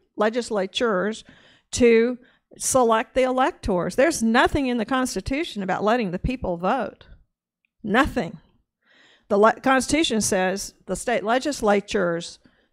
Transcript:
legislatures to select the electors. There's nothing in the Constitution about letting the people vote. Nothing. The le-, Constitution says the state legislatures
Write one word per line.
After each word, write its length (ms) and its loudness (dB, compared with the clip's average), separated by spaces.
legislatures 1080 -2
to 440 4
select 580 2
the 100 2
electors. 720 -2
There's 260 2
nothing 460 2
in 100 -2
the 60 -2
Constitution 800 -4
about 180 -4
letting 300 0
the 80 -6
people 360 -4
vote. 520 -4
Nothing. 560 -2
The 100 2
le-, 220 4
Constitution 600 0
says 540 -2
the 100 -6
state 280 -2
legislatures 1120 -2